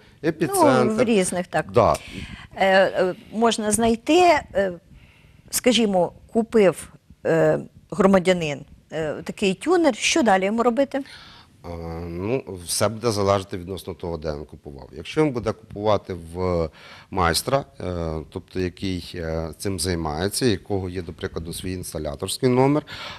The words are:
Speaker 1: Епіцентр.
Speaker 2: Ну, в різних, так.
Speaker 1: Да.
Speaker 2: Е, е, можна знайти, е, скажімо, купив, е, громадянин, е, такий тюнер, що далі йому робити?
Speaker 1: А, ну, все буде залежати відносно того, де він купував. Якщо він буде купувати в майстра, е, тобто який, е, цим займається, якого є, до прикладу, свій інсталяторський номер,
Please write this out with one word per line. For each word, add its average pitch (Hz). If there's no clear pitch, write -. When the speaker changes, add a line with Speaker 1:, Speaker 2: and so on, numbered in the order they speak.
Speaker 1:
Епіцентр. 262
Speaker 2:
Ну, 220
в 240
різних, 185
так. 156
Speaker 1:
Да. 95
Speaker 2:
Е, 190
е, 165
можна 220
знайти, 233
е, 190
скажімо, 202
купив, 214
е, 156
громадянин, 175
е, 151
такий 190
тюнер, 320
що -
далі 190
йому 220
робити? 262
Speaker 1:
А, -
ну, 98
все 104
буде 110
залежати 101
відносно 90
того, 85
де 78
він 73
купував. 71
Якщо 156
він 147
буде 113
купувати 101
в 87
майстра, 95
е, 95
тобто 92
який, 90
е, 80
цим 98
займається, 85
якого 95
є, 90
до 82
прикладу, 85
свій 92
інсталяторський 87
номер, 139